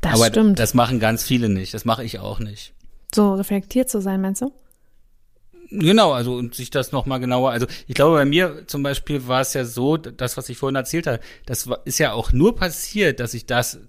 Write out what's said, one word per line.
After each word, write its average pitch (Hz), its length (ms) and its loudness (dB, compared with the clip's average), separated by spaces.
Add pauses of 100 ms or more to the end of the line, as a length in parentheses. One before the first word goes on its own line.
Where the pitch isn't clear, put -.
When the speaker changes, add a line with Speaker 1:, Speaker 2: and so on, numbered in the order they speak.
(120)
Speaker 1:
Das 113 80 4
Speaker 2:
Aber 117 100 6
Speaker 1:
stimmt. 208 300 4
Speaker 2:
das 113 140 0
machen 120 260 2
ganz 110 240 0
viele 120 260 0
nicht. 95 240 -4
Das 107 120 -10
mache 117 180 -2
ich 110 160 -10
auch 98 200 -8
nicht. 104 340 -12 (400)
Speaker 1:
So 202 200 4
reflektiert 202 560 -2
zu 208 120 -4
sein, 190 200 -2
meinst 190 200 -4
du? 269 100 -6 (1200)
Speaker 2:
Genau, 196 440 6
also 123 220 -2
und 120 200 -6
sich 123 140 -10
das 135 240 -2
noch 127 120 -2
mal 131 120 -2
genauer, 127 340 0
also 120 160 0 (200)
ich 127 80 -8
glaube, 156 200 6
bei 147 100 4
mir 160 420 0
zum 139 160 -4
Beispiel 139 440 -4
war 127 140 2
es 131 120 -4
ja 131 120 -2
so, 123 320 0
d-, - 180 -10
das, - 220 -6
was 127 100 -10
ich 123 100 -10
vorhin 135 200 -2
erzählt 156 300 -4
habe, 117 120 -2 (260)
das - 220 -6
wa-, - 160 -4
ist - 140 -6
ja 135 160 0
auch 113 180 -2
nur 170 240 4
passiert, 180 640 -2
dass 120 140 -6
ich 117 140 -10
das 120 420 -2